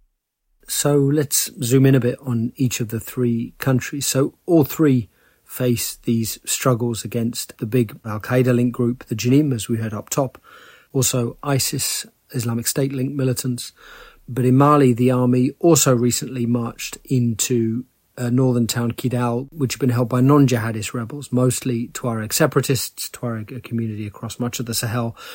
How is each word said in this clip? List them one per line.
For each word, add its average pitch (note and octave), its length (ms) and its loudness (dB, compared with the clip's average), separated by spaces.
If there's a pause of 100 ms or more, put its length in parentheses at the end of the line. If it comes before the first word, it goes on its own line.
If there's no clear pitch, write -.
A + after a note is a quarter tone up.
(680)
So - 280 0
let's C#3 540 0 (140)
zoom C3 220 6
in C3+ 80 6
a C3 60 6
bit A#2+ 200 -2
on A#2 360 -2
each B2 240 0
of A2 80 -6
the A2 120 -6
three A#2+ 580 -2
countries. C3+ 480 -2
So - 280 0 (120)
all E3 180 6
three C3+ 440 2 (360)
face - 580 -2
these A2+ 420 -2
struggles A#2+ 600 -2
against A#2 540 -6
the A#2+ 80 -6
big A2 380 0
Al-Qaeda B2 500 0
link A#2+ 200 2
group, B2 300 -2
the - 100 -6
Jinim, C3 400 2
as A2 140 -6
we A#2 80 -2
heard A2 180 -4
up - 160 -10
top, C3+ 280 -2 (540)
also B2 520 -2
isis, - 600 -2 (280)
Islamic A#2 340 -4
State C#3 260 -2
link C3+ 220 -4
militants. B2+ 580 -4 (560)
But B2 160 -2
in B2+ 120 6
Mali, C#3+ 360 6
the B2 200 2
army B2+ 480 2
also D3+ 340 4
recently A#2+ 520 -2
marched A#2 580 -4
into A#2 800 0 (340)
a A#2+ 120 -4
northern B2 360 2
town, A#2+ 240 -2
Kidal, B2 640 -2
which C#3+ 220 -4
had - 60 -8
been B2+ 100 2
held A#2 180 0
by B2 120 0
non-jihadist B2+ 760 4
rebels, C3 360 -10
mostly B2 580 0
Tuareg A2 440 -6
separatists, - 800 0
Tuareg, A2+ 440 -8
a B2+ 60 -12
community A2 460 -6
across G#2 340 -12
much A#2+ 180 -6
of B2 80 -6
the A#2 80 -4
Sahel. A#2 400 -4 (200)